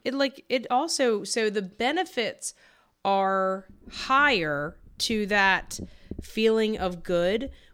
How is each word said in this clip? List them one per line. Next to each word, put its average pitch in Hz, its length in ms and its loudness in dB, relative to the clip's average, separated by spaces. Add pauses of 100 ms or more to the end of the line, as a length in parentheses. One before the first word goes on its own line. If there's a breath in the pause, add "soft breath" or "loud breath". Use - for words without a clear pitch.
it, 262 100 -4
like, 277 360 -2
it 247 220 -2
also, 247 520 0
so 220 260 -2
the 208 120 -2
benefits 240 920 -4 (520 soft breath)
are 190 600 0 (260)
higher 175 840 2 (220)
to 214 300 0
that 196 520 2 (420 loud breath)
feeling 220 560 2
of 180 260 -4
good 190 460 0 (240 soft breath)